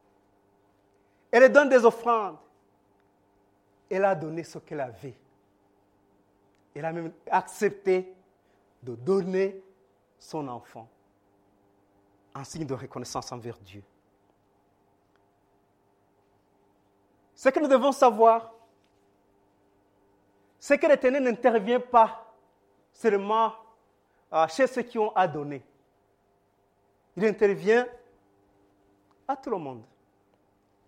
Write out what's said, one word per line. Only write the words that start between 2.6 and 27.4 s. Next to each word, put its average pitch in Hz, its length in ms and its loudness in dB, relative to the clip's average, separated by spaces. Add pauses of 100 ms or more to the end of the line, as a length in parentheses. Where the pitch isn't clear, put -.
Elle 190 160 -2
a 190 100 2
donné 160 280 -10
ce 160 160 -16
qu'elle 147 220 -12
avait. 123 340 -14 (1600)
Elle 147 120 -12
a 160 60 -6
même 165 200 -10 (180)
accepté 185 840 -2 (680)
de 123 140 -14
donner 190 680 -4 (580)
son 151 280 -12
enfant 117 400 -18 (1500)
en 135 100 -14
signe 160 220 -10
de 135 80 -8
reconnaissance 123 580 -12
envers 117 260 -14
Dieu. 101 260 -20 (3500)
Ce - 160 0
que 269 100 -2
nous 294 80 -2
devons 269 240 2
savoir, 226 640 4 (2000)
c'est 285 180 0
que 320 100 0
l'Éternel 269 360 2
n'intervient 240 560 0
pas 233 460 2 (680)
seulement, 214 600 -2 (760)
euh, 160 160 2
chez 262 200 0
ceux 254 160 -6
qui 233 140 -12
ont 214 180 -2
à 185 120 2
donner. 143 380 -10 (1500)
Il 185 100 -2
intervient 208 640 2 (1400)